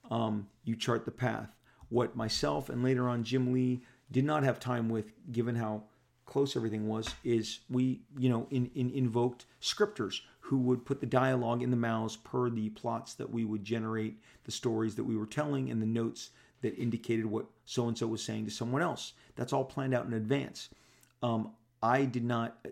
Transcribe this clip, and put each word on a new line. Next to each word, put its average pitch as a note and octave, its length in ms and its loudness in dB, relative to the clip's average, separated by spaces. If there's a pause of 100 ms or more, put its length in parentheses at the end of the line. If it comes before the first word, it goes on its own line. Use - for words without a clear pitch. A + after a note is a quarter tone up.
(100)
Um, A2 380 0 (160)
you A2+ 100 0
chart A#2 300 0
the - 60 -4
path. A2+ 400 -4 (400)
What A#2+ 260 2
myself C3+ 540 0
and A#2+ 120 0
later B2+ 240 4
on A#2+ 160 0
Jim B2 300 2
Lee B2+ 300 2 (280)
did C3 140 4
not D3+ 180 2
have B2 160 2
time A#2+ 300 0
with, A2 240 0 (180)
given A#2 240 0
how G#2+ 280 -2 (420)
close C#3 320 0
everything A2 320 0
was, A2 340 -2
is A2+ 460 0
we, B2+ 320 2 (160)
you B2+ 140 4
know, A#2 200 2
in, B2 240 0
in, B2 160 0
invoked B2 540 2 (160)
scripters - 640 0 (180)
who - 160 0
would B2+ 300 2
put C#3 140 -4
the B2+ 60 -4
dialogue B2 560 2
in B2 80 0
the B2 60 4
mouths A2+ 400 0
per B2 320 -2
the A2 220 -2
plots A2+ 420 -6
that - 180 -8
we A2+ 140 -2
would G#2+ 180 -2
generate, A2 560 -2 (260)
the B2 60 -10
stories A2+ 440 0
that A2 100 -4
we A#2 100 0
were G#2+ 120 -2
telling, C#3 440 -2
and A2+ 100 0
the A2 60 2
notes A2+ 440 -2 (320)
that A2 160 -2
indicated A2+ 480 0
what G#2+ 180 -2 (220)
so-and-so A#2 400 0
was A2+ 180 -2
saying A2 220 -4
to G#2+ 40 -4
someone A#2+ 300 -2
else. E3 320 -4 (240)
That's - 160 -4
all C3 140 0
planned C3 260 -2
out A#2+ 140 2
in A#2 80 -2
advance. A#2+ 560 -2 (520)
Um, A2+ 300 0 (300)
I C3 240 4
did A#2+ 180 -2
not, A#2 320 0 (160)